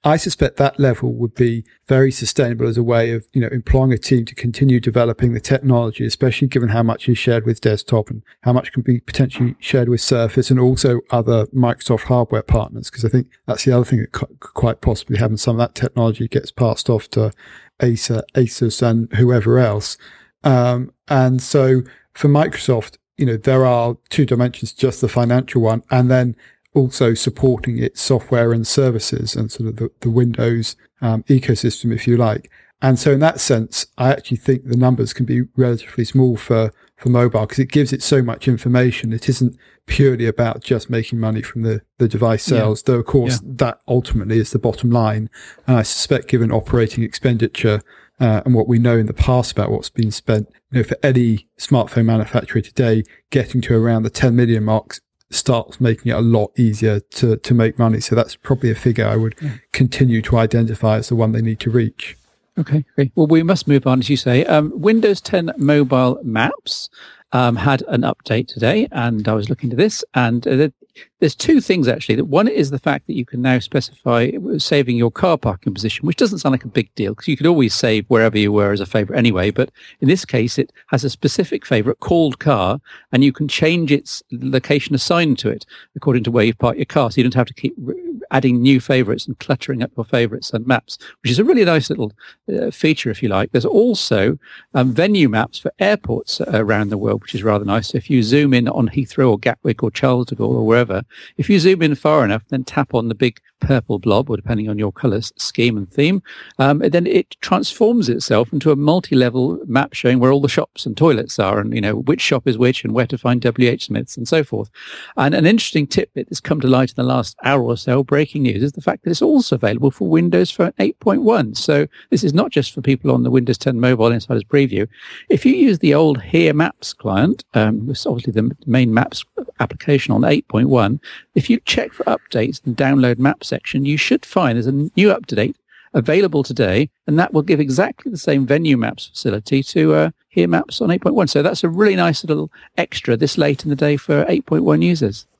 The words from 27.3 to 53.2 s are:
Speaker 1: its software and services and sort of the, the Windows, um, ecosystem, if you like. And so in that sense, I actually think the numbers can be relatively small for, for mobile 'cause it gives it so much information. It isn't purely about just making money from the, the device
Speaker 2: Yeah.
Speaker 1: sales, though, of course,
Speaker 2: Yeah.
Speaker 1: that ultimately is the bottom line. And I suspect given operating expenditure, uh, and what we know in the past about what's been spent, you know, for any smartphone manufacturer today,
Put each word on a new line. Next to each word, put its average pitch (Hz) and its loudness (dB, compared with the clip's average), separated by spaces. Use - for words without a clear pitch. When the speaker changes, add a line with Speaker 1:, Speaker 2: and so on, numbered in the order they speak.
Speaker 1:
its - -4
software 120 0
and 113 -2
services 117 -2
and 110 -4
sort 113 -6
of 110 -8
the, 113 -6
the 120 -2
Windows, 117 0
um, 113 0
ecosystem, 123 0
if 113 -4
you 120 4
like. 113 0
And 131 4
so 147 2
in 139 4
that 160 2
sense, - -2
I 127 2
actually - -4
think 131 -2
the 120 -2
numbers 123 2
can 123 -2
be 123 0
relatively 120 -2
small 127 2
for, 110 0
for - -4
mobile 120 2
'cause - -4
it 131 -2
gives 143 2
it 131 -6
so 135 2
much - -4
information. 123 0
It 117 -4
isn't 123 0
purely 127 2
about 113 -2
just - -4
making 117 -4
money 110 -2
from - -10
the, 110 -2
the 120 4
device 113 0
Speaker 2:
Yeah. 120 2
Speaker 1:
sales, 107 0
though, 123 2
of 117 -4
course, 123 0
Speaker 2:
Yeah. 139 -14
Speaker 1:
that 123 -2
ultimately 113 0
is - -2
the - 0
bottom 117 -2
line. 110 0
And 127 4
I 110 2
suspect - -4
given 113 0
operating 113 -2
expenditure, 110 -2
uh, 110 2
and 127 2
what 113 2
we 120 2
know 120 4
in 110 0
the - -6
past 127 0
about 98 -2
what's - -4
been 110 -2
spent, 107 -2
you 127 0
know, 110 0
for - -4
any 123 2
smartphone 120 0
manufacturer 113 -2
today, 110 0